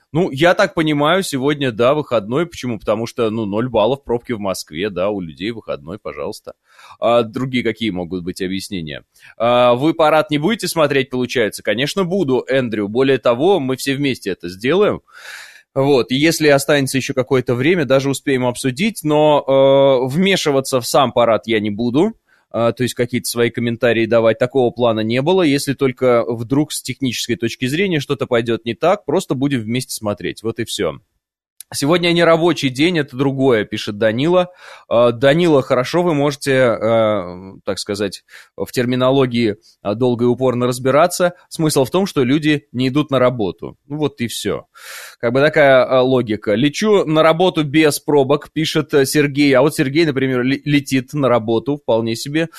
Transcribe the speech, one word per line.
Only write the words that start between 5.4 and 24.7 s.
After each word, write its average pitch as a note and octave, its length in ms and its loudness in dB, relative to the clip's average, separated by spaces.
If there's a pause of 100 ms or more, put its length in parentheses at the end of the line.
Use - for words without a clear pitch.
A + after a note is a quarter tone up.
выходной, D#2+ 460 -12
пожалуйста. D2 560 -12 (460)
А A#2 240 2
другие B2 400 -4
какие A2+ 260 -2
могут F2+ 340 -6
быть F2+ 180 -8
объяснения? F2+ 640 -8 (320)
А, B2 360 4
вы D3 200 0
парад D#3 360 2
не D3 80 0
будете F#3 300 -2
смотреть, C#3 420 0
получается? A#2+ 540 -2
Конечно, C3+ 400 -2
буду, E3 440 -2
Эндрю. A2+ 400 -2
Более C3 300 0
того, C#3+ 420 2
мы C3 180 -4
все C3+ 180 -4
вместе C3 360 -4
это F2 180 -8
сделаем. B2+ 520 0 (720)
Вот, C3+ 380 2
и B2+ 40 0
если D3+ 340 2
останется C#3 480 2
ещё C3 160 -4
какое-то B2+ 420 0
время, D3+ 300 0
даже C3+ 240 2
успеем C3 360 -2
обсудить, C3+ 600 -4
но, D3+ 360 4 (600)
э, C3 100 -2
вмешиваться D3 680 0
в - 40 -8
сам C#3 280 2
парад A#2 340 2
я A2 140 0
не G#2+ 80 -2
буду, A#2+ 460 0 (380)
э, A2+ 220 0
то B2+ 80 -4
есть A#2 100 -4
какие-то A#2+ 360 -4
свои A#2+ 200 0
комментарии A#2 560 0
давать, A2+ 320 2
такого B2 340 0